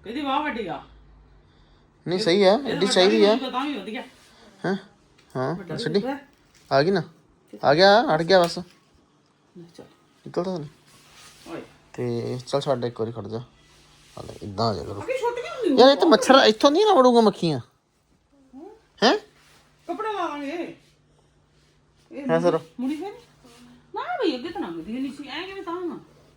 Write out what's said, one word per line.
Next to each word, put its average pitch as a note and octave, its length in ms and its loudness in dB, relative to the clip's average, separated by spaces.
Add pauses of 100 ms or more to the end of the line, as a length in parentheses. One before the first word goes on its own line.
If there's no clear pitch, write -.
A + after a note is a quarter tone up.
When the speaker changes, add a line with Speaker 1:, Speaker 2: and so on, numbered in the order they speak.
Speaker 1:
ਕਹਿੰਦੀ A#3 180 -10
ਵਾਹ C#4 220 -2
ਵੱਡੀ A3+ 240 -8
ਆ। D3 160 -12 (1200)
Speaker 2:
ਨਹੀਂ, F3+ 120 -2
ਸਹੀ F#3+ 240 2
ਆ, F#3 100 8
Speaker 1:
ਇਹ B3+ 60 2
Speaker 2:
ਐਡੀ B3 160 -6
Speaker 1:
ਵੱਡਾ G3 160 0
Speaker 2:
ਚਾਹੀਦੀ G3 260 4
Speaker 1:
ਵੀ G#3 80 6
Speaker 2:
ਆ। G#3+ 100 4
Speaker 1:
ਹੋਊਗਾ B3+ 140 -6
ਤਾਂ B3+ 160 -6
ਵੀ C#4+ 120 -6
ਵਧੀਆ। G3+ 260 -12 (640)
Speaker 2:
ਹਾਂ? F#3+ 100 0 (600)
ਹਾਂ, C3+ 200 -4
Speaker 1:
ਵੱਡਾ F3 200 -10
ਵੀ C#3 80 -8
Speaker 2:
ਛੱਡੀ। F3 180 0
Speaker 1:
ਹੋਊਗਾ। C4+ 180 -6 (520)
Speaker 2:
ਆ C#3 120 4
ਗਈ F#3 80 2
ਨਾ? F3+ 120 0 (600)
ਆ C3+ 100 6
ਗਿਆ, G3+ 420 6
ਅੜ D#3+ 80 -2
ਗਿਆ F3+ 200 6
ਬਸ। E3+ 140 -2
Speaker 1:
ਲੈ - 1040 -20 (120)
ਚੱਲ। - 100 -20 (420)
Speaker 2:
ਨਿਕਲਦਾ F3 240 -6
ਤਾਂ F3 80 -6
ਨਹੀਂ। D3 100 -12 (800)
Speaker 1:
ਓਏ। D3+ 100 -12 (320)
Speaker 2:
ਤੇ A#2+ 440 -4 (100)
ਚੱਲ C#3 140 -2
ਛੱਡ, B2+ 240 -2
ਇੱਕ A#2+ 140 -8
ਵਾਰੀ A2+ 120 -4
ਖੜ G#2+ 160 -12
ਜਾ। A2+ 100 -8 (800)
ਆ - 40 -16
ਲੈ, - 120 -16 (100)
ਏਦਾਂ G#2 260 -4
ਆ G#2 40 -2
ਜਾ D#2 100 -8
ਕਰੋ। G2+ 180 -10
Speaker 1:
ਅੱਗੇ A#4 120 -8
ਛੁੱਟ A#4+ 220 -4
ਕਿਉਂ B4+ 340 -6
ਨਹੀਂ C4 100 2
Speaker 2:
ਯਾਰ, C4+ 120 10
ਇਹ C#4 40 4
ਤਾਂ C4+ 80 0
Speaker 1:
ਹੋਈ? E4 80 4
Speaker 2:
ਮੱਛਰ B3+ 240 6 (100)
ਇੱਥੋਂ B3+ 260 4
ਨਹੀਂ F#4+ 140 2
ਨਾ G#4 80 4
ਵੜੂਗਾ, B3 280 6
ਮੱਖੀਆਂ। E3+ 380 0 (960)
Speaker 1:
ਹੂੰ? F4 160 -18 (320)
Speaker 2:
ਹੈਂ? G4+ 140 4 (680)
Speaker 1:
ਕੱਪੜਾ G#4+ 240 -6
ਲਾਵਾਂਗੇ। D4+ 640 -8 (1400)
ਇਹ C#4 180 -10
Speaker 2:
ਹਾਂ, E3 120 2
ਸਰ। E3 180 2 (200)
Speaker 1:
ਮੁੜੀ C4+ 160 -4
ਫਿਰ? F#4 160 -12 (840)
ਨਾ A4+ 60 -8
ਬਈ, C5+ 340 -2
ਅੱਗੇ B3 140 -10
ਤਾਂ F4+ 120 -10
ਲੰਘਦੀ E3+ 320 -10
ਨਹੀਂ C4 200 -8
ਸੀ। C4+ 140 -16
ਐਂ D#4+ 200 -10
ਕਿਵੇਂ G4 160 -12
ਤਾਂ F4 180 -8
ਨਾ? C4 180 -10 (380)